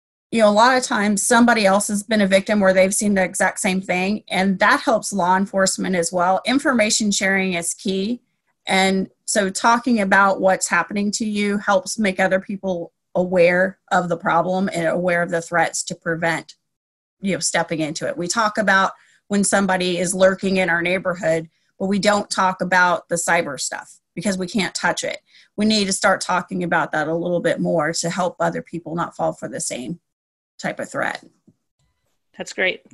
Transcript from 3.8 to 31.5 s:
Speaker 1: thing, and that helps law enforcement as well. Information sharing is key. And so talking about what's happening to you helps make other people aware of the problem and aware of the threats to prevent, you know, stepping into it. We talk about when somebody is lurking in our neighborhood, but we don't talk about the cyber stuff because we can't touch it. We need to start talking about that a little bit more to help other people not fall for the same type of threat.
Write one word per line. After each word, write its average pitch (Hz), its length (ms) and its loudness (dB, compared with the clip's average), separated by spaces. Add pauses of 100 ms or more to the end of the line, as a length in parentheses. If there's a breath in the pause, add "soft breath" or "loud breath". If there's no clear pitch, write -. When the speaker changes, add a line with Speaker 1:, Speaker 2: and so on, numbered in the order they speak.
Speaker 1:
thing, 185 480 -2
and 190 320 0
that 240 200 4
helps 233 320 -2
law 185 240 2
enforcement 190 600 0
as 170 160 -2
well. 180 340 2
Information 233 640 0
sharing 190 440 0
is 170 200 -6
key. 196 460 -4 (460)
And 190 440 0 (140)
so 196 260 -2
talking 233 500 0
about 196 400 4
what's 185 280 2
happening 202 440 -2
to 220 140 -6
you 208 320 -2
helps 196 400 -2
make 196 220 0
other 190 180 2
people 190 540 -6 (240)
aware 180 640 2 (100)
of 180 180 0
the 170 80 -2
problem 180 560 0
and 170 140 -4
aware 175 360 0
of 170 80 -4
the 196 120 -2
threats 165 420 -2
to 180 120 -8
prevent, 165 580 -4 (680)
you 190 120 -2
know, 170 80 -4
stepping 170 400 -2
into 147 260 -6
it. - 100 -6
We 175 120 -6
talk 220 300 -2
about 196 340 2 (340 soft breath)
when 202 160 0
somebody 185 560 0
is 180 160 -2
lurking 190 440 2
in 185 120 0
our 170 120 0
neighborhood, 175 680 -2 (280)
but 196 80 -4
we 202 120 0
don't 208 320 2
talk 185 300 0
about 180 480 2
the 175 80 -2
cyber 165 420 -2
stuff - 400 -10 (160)
because 190 220 -4
we 185 100 -4
can't 185 280 -4
touch - 300 -2
it. - 140 -8 (380 soft breath)
We 202 80 0
need 214 220 2
to 190 60 -4
start 190 280 2
talking 185 420 -4
about 170 300 -2
that 156 160 -2
a 165 60 -2
little 175 260 -2
bit 165 200 -2
more 170 320 0
to 170 180 -4
help 180 280 -4
other 170 240 -2
people 165 320 -12
not 170 220 -6
fall 160 160 -2
for 156 160 -12
the 127 120 -10
same 127 400 -8 (580)
type - 220 -8
of 117 100 -10
threat. - 340 -6 (1120)